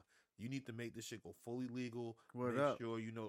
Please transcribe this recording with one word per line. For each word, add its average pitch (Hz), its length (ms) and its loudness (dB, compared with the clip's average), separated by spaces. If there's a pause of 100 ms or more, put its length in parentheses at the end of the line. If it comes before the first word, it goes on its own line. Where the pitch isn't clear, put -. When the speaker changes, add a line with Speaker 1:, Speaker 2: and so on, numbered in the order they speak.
(380)
Speaker 1:
you 107 120 -4
need 131 160 -2
to 120 80 -6
make 117 220 -4
this 113 100 -6
shit 110 180 -6
go 87 100 -8 (120)
fully 123 220 0
legal. 120 500 -2 (160)
Speaker 2:
Word 123 220 4
Speaker 1:
Make 135 80 6
Speaker 2:
up. 143 160 6
Speaker 1:
sure, 113 200 0
you 113 120 -2
know, 113 180 -4